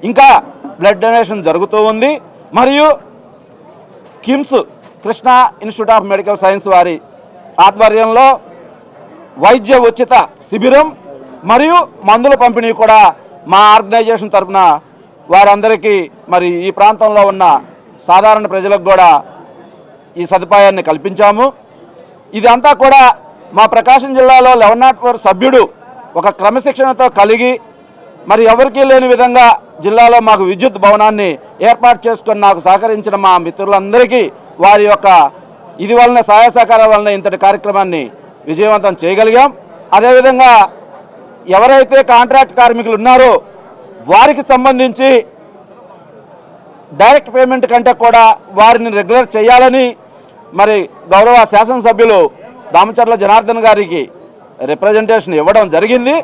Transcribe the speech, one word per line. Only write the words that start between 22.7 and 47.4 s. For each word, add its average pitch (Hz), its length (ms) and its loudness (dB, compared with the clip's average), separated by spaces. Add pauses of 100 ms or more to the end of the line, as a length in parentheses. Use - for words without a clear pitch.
కూడా 269 200 4 (540)
మా 208 80 2 (100)
ప్రకాశం 254 440 0
జిల్లాలో 254 320 4 (120)
లెవెన్ 226 220 2
నాట్ 262 180 0
ఫోర్ 240 240 -4
సభ్యుడు 226 360 0 (560)
ఒక 208 100 -2 (120)
క్రమశిక్షణతో 254 680 -2 (120)
కలిగి 226 340 0 (760)
మరి 220 120 0 (100)
ఎవరికీ 254 380 0
లేని 262 220 2
విధంగా 247 340 2 (380)
జిల్లాలో 233 340 4 (100)
మాకు 208 220 0
విద్యుత్ 202 340 -4
భవనాన్ని 214 440 0 (400)
ఏర్పాటు 233 380 0
చేసుకొని 220 400 -6
నాకు 185 200 0
సహకరించిన 202 580 -2
మా 190 80 2 (140)
మిత్రులందరికీ 202 760 -2 (420)
వారి 208 260 2
యొక్క 202 160 -4 (800)
ఇది 214 140 -4
వలన 240 300 2
సహాయ 220 280 4
సహకారాల 226 360 2
వలన 208 260 -2
ఇంతటి 190 260 -6
కార్యక్రమాన్ని 196 580 -2 (460)
విజయవంతం 196 540 -2
చేయగలిగాం. 220 480 0 (460)
అదేవిధంగా 254 560 2 (1040)
ఎవరైతే 262 420 2 (140)
కాంట్రాక్ట్ 254 480 0
కార్మికులు 233 400 0
ఉన్నారో 254 320 2 (800)
వారికి 262 300 2 (100)
సంబంధించి 262 580 0 (1900)
డైరెక్ట్ 254 360 0
పేమెంట్ 254 360 0